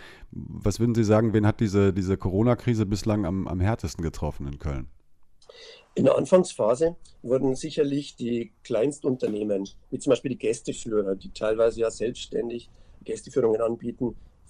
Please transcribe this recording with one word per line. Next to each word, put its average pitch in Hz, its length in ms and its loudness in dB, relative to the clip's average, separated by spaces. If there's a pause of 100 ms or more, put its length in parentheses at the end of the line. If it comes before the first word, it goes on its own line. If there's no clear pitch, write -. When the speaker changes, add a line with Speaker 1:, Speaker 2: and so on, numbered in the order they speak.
(300)
Speaker 1:
Was - 500 -4
würden 117 140 2
Sie 113 100 4
sagen, 107 280 4
wen 107 140 4
hat 110 140 2
diese, 98 340 4
diese 92 240 0
Corona-Krise 110 640 2
bislang 104 400 0
am, 92 240 -2
am 90 120 -4
härtesten 95 420 -2
getroffen 73 460 -6
in 71 100 -10
Köln? 67 300 -6 (1080)
Speaker 2:
In - 100 2
der 139 140 6
Anfangsphase 160 800 2 (260)
wurden 131 320 2
sicherlich 143 640 -4
die 120 360 -4 (100)
Kleinstunternehmen, 107 1080 -2 (220)
wie 131 80 -6
zum - 120 0
Beispiel 127 200 2
die 120 80 -6
Gästeführer, 107 760 -2
die 98 160 -8
teilweise 113 500 0
ja 113 100 0
selbstständig 117 800 -6 (360)
Gästeführungen 113 580 0
anbieten 117 540 -4 (340)